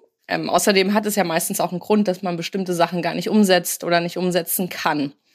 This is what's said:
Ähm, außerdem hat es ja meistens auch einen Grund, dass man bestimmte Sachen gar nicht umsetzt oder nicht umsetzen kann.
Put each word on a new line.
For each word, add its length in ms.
Ähm, 220
außerdem 440
hat 120
es 100
ja 80
meistens 360
auch 120
einen 80
Grund, 280
dass 140
man 160
bestimmte 360
Sachen 280
gar 120
nicht 160
umsetzt 540
oder 160
nicht 180
umsetzen 520
kann. 440